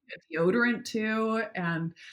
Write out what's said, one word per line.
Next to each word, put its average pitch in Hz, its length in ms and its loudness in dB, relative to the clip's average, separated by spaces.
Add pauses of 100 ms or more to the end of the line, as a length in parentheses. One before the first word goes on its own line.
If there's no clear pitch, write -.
(120)
a - 240 -12
deodorant 226 480 4
too. 220 580 0 (120)
And 170 380 -2 (200)